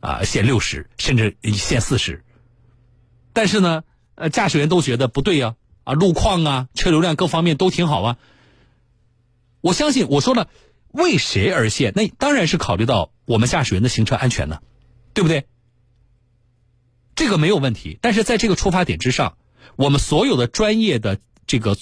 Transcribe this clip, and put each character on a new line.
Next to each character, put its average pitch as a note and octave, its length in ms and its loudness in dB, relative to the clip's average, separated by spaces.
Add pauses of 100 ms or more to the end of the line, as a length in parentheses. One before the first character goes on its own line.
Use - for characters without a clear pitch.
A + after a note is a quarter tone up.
啊， D2 220 -6
限 G#2 220 -2
六 A#2+ 140 2
十， - 380 -8
甚 - 180 -2
至 A2 280 0
限 G#2+ 360 -2
四 - 180 -2
十？ - 280 -6 (1040)
但 A3 160 0
是 G3+ 140 2
呢， E3 220 0 (320)
呃， D#3+ 140 -4
驾 G3 200 0
驶 D#3 80 0
员 D3 100 2
都 F3 140 2
觉 B2 160 -2
得 C3 100 0
不 - 140 -4
对 F3 200 0
啊， A2+ 140 -4 (280)
啊， B2+ 100 -6
路 F3 180 4
况 F3+ 320 2
啊， C3+ 300 -2
车 - 160 0
流 D#3 120 4
量 E3+ 140 0
各 F3+ 120 -2
方 E3 160 0
面 E3 120 2
都 F#3 140 0
挺 F3 180 -2
好 D3 140 0
啊。 A#2 160 -2 (1400)
我 F3 120 2
相 D4 180 0
信， A3 180 2
我 C#3+ 120 2
说 B3 120 2
了， A#3 140 0 (420)
为 D4 280 2
谁 G#2+ 340 0
而 A#2+ 180 0
限？ - 260 -2
那 G#3+ 120 0
当 C#4+ 260 -2
然 F#3 140 2
是 F3 100 -2
考 - 180 -2
虑 G#2+ 100 0
到 A2 260 0 (140)
我 A2+ 120 0
们 A#2+ 100 4
驾 D#3 160 0
驶 - 120 -2
员 F#2+ 80 0
的 B2 60 2
行 A2+ 160 0
车 B2 100 -2
安 B2+ 140 0
全 D2 200 -4
呢， D#2 100 -10 (540)
对 G#3+ 80 0
不 E3+ 60 2
对？ D#3 180 0 (1700)
这 D4+ 140 0
个 F#3+ 80 2
没 D#3 100 2
有 G3+ 100 2
问 C3+ 160 -2
题， - 280 -14
但 A#3 120 2
是 G#3+ 100 2
在 A#3 140 0
这 A3+ 100 0
个 F#3 80 2
出 F#3+ 160 0
发 F3+ 140 2
点 E2 120 -4
之 A#2+ 140 -2
上， A#2+ 260 -2 (380)
我 C#3 140 2
们 C#3 100 4
所 D#3 260 2
有 B3 100 2
的 A#2+ 120 0
专 G#3+ 340 0
业 F3+ 160 0
的 G#2 220 -4 (260)
这 - 140 0
个 G#2+ 220 0